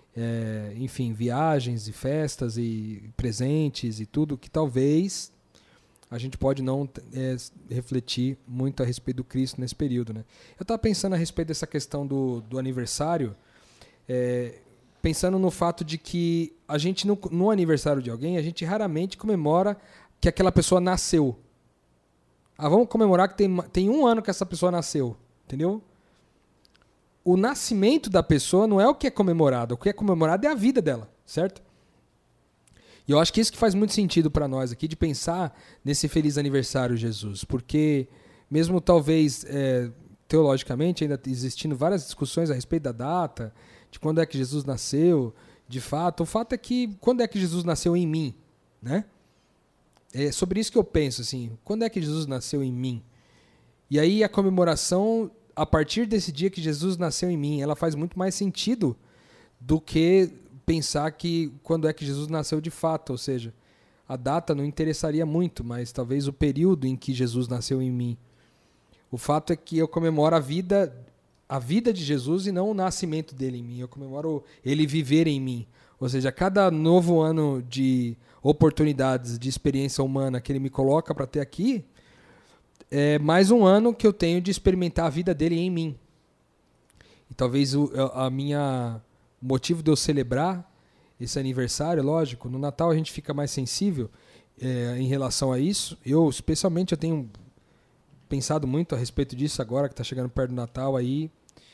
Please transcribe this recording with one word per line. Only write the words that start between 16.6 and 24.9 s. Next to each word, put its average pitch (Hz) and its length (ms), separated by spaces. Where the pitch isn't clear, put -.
a 151 80
gente, 185 300
no, 202 120
no 175 200
aniversário 156 520
de 120 80
alguém, 143 260
a 160 60
gente 165 220
raramente 190 520
comemora 190 640
que - 80
aquela 185 240
pessoa 180 280
nasceu. 175 580
Ah, 151 100
vamos 220 200
comemorar 196 400
que - 80
tem, 190 200
tem 190 160
um 277 180
ano 226 140
que 214 100
essa 190 140
pessoa 180 260
nasceu, 156 460